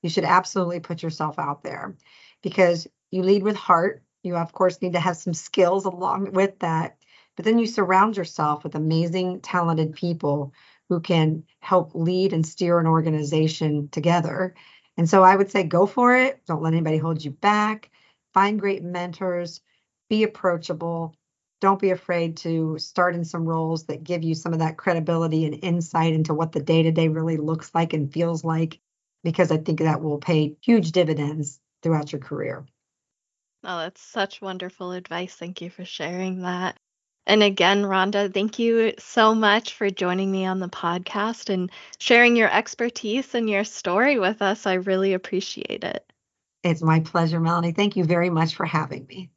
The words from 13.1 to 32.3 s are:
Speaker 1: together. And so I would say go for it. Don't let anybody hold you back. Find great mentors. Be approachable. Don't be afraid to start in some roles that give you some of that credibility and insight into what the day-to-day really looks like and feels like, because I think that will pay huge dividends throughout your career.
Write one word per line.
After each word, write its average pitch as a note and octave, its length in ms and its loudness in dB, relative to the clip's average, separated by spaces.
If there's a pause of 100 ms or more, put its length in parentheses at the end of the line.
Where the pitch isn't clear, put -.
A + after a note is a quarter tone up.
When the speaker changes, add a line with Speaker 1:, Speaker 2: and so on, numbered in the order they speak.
Speaker 1:
together. E3+ 640 0 (420)
And E3 120 2
so F#3+ 140 8
I F#3+ 140 10
would G3 140 2
say G3 140 0
go F3 220 4
for B3 300 4
it. B3+ 300 0
Don't D#3 160 -4
let D#3+ 100 0
anybody D#3+ 260 0
hold D#3 260 -4
you C#3+ 60 -8
back. G#3 600 0 (440)
Find G3+ 260 2
great G3 220 -2
mentors. F3 800 -6 (480)
Be G#3+ 140 2
approachable. E3+ 920 -2 (460)
Don't G3 200 4
be G3 100 2
afraid E3+ 480 -2
to D#3+ 400 -2
start F3+ 360 0
in E3+ 100 -4
some E3 220 -6
roles D#3+ 400 -2
that D#3 180 -10
give E3+ 180 -4
you E3 120 0
some E3 180 -6
of D#3+ 80 -2
that D#3+ 160 -2
credibility E3 680 0
and D3+ 160 -6
insight E3+ 500 0
into D#3+ 220 0
what D#3+ 180 -2
the - 100 -4
day-to-day D#3+ 460 4
really D#3+ 280 -2
looks D#3 380 -4
like E3+ 180 0
and D3 200 -4
feels E3 320 -2
like, D#3+ 360 -2 (440)
because E3+ 260 2
I D#3+ 80 2
think D#3 220 -2
that D#3 220 0
will D3 160 -4
pay D3+ 440 0
huge G3 300 4
dividends D3+ 680 -2 (220)
throughout D#3 300 0
your C#3+ 80 -8
career. C#3 460 -8 (1000)